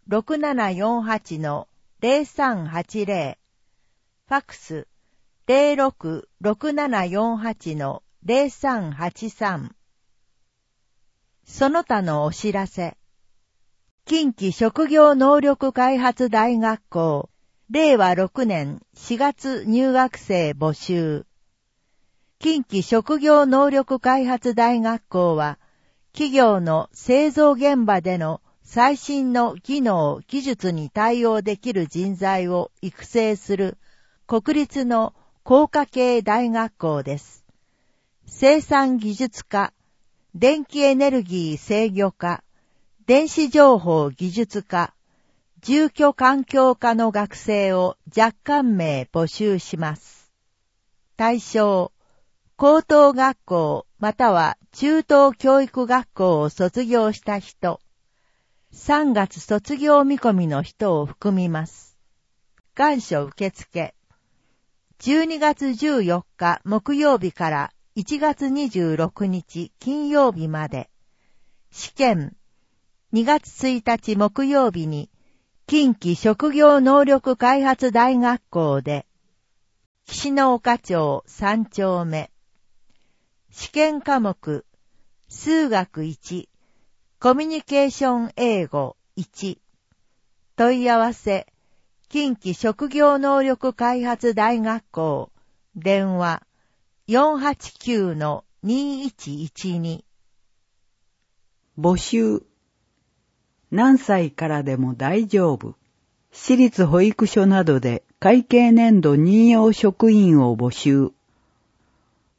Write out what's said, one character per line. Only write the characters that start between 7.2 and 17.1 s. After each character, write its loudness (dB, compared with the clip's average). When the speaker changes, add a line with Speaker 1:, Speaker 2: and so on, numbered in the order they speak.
Speaker 1:
八 -10
の -8
零 0
三 -6
八 -10
三。 -8
そ -2
の -2
他 -2
の -2
お -2
知 -6
ら -4
せ。 -10
近 -2
畿 -6
職 -2
業 6
能 4
力 0
開 0
発 -2
大 0
学 -2
校、 -2